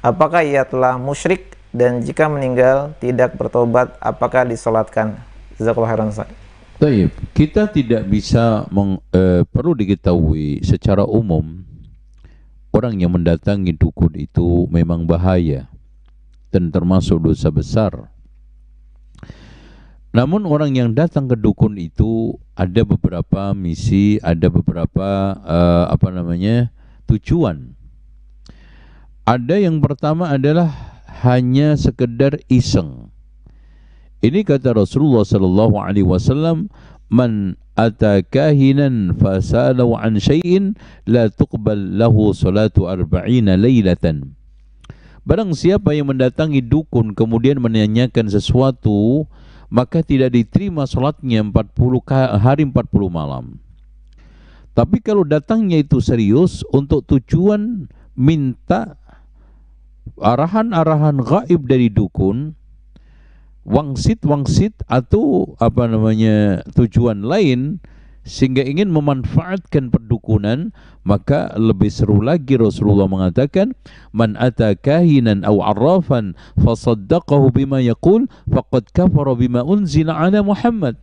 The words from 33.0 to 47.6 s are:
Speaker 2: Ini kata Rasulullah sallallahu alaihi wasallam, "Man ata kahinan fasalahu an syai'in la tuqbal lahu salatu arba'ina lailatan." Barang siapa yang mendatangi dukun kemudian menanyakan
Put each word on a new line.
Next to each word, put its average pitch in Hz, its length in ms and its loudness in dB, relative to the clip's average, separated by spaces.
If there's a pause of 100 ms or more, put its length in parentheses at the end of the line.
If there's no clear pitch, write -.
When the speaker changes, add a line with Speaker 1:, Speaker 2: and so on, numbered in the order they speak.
Speaker 2:
Ini 165 240 2
kata 131 320 0
Rasulullah 120 480 2
sallallahu 98 560 2
alaihi 98 240 0
wasallam, 143 640 0 (400)
"Man 107 480 0 (160)
ata 107 480 2
kahinan 135 960 2
fasalahu 117 800 0
an 110 240 0
syai'in 180 560 0 (320)
la 113 240 2
tuqbal 104 640 -4
lahu 107 400 2
salatu 98 480 0
arba'ina 92 720 0
lailatan." 90 800 0 (880)
Barang 175 320 -2
siapa 185 400 0
yang 139 160 -2
mendatangi 135 480 0
dukun 120 560 -2
kemudian 113 400 0
menanyakan 113 720 0